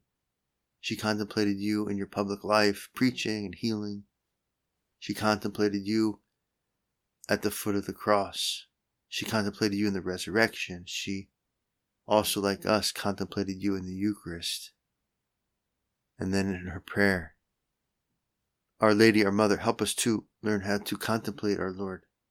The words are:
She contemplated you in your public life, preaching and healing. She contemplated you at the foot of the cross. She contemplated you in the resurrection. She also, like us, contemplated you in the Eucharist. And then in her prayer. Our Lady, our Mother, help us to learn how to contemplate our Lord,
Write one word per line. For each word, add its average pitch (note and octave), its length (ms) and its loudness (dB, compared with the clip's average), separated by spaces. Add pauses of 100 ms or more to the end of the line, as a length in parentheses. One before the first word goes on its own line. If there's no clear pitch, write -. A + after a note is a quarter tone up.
(800)
She - 160 -6
contemplated G#2 640 0
you G#2 260 0
in G2+ 100 -4
your G2 120 -6
public G2+ 340 -4
life, G#2 540 2
preaching A2 480 0
and F2+ 100 -8
healing. G#2 480 -4 (960)
She - 160 -6
contemplated G#2 720 0
you G#2+ 320 2 (1120)
at G#2 140 0
the G#2 100 -2
foot G2+ 240 -2
of G2 100 -2
the F#2+ 60 -6
cross. - 760 0 (400)
She - 180 -8
contemplated G2+ 540 0
you G#2 80 2
in G2+ 80 0
the F#2+ 60 -2
resurrection. F2+ 840 -2
She G2 420 -8 (800)
also, G#2+ 320 2
like G2 260 -2
us, G2+ 240 2
contemplated F#2+ 720 -4
you G2 140 0
in F#2 100 -6
the F#2 80 -8
Eucharist. F#2+ 800 -6 (1500)
And F#2+ 160 -2
then G2 140 0
in F2+ 180 -4
her F2+ 140 -8
prayer. G2 560 2 (1400)
Our G#2+ 140 6
Lady, G#2+ 300 8
our G2 60 4
Mother, G2+ 280 4
help A2 220 0
us - 140 0
to A2 300 0 (180)
learn G#2+ 200 0
how G#2 160 -2
to G2+ 180 -6
contemplate G#2 640 -2
our F#2 100 -2
Lord, F#2 320 -8 (280)